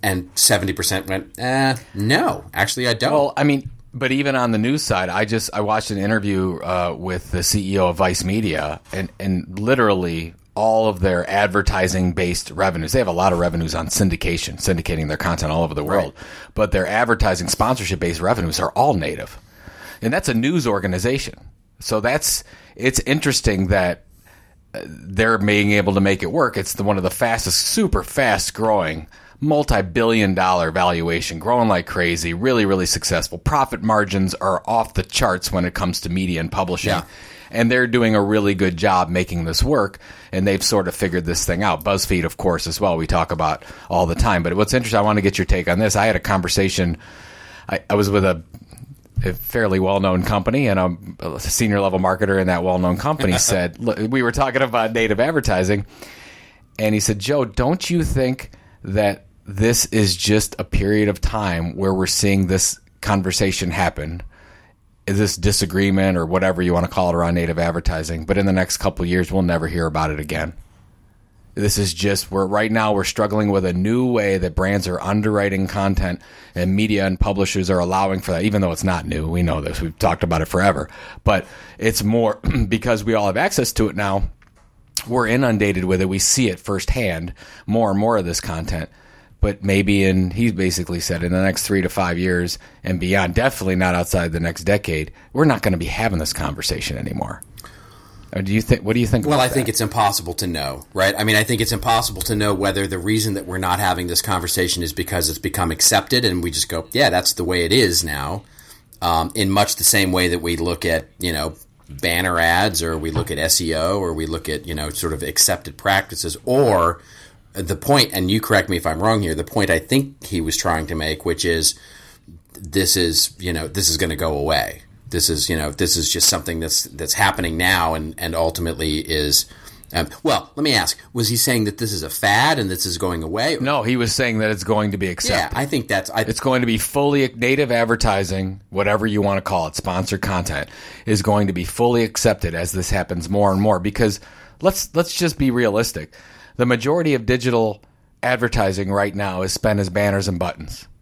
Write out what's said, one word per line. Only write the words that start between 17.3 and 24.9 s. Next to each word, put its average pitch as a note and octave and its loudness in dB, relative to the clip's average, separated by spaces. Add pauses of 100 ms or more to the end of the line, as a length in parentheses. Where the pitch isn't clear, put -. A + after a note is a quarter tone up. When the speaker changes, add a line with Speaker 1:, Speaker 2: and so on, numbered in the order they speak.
Speaker 2:
sponsorship-based F2+ 0
revenues F2+ 0
are E2+ -2
all C3+ 2
native. D2+ -6 (640)
And A2+ 0
that's F3+ -2
a C3+ 0
news C3 0
organization. G2 -2 (440)
So A2 -2
that's, C3 -2 (320)
it's C3 0
interesting B2 0
that, F2+ 0 (680)
uh, - -8
they're G2 0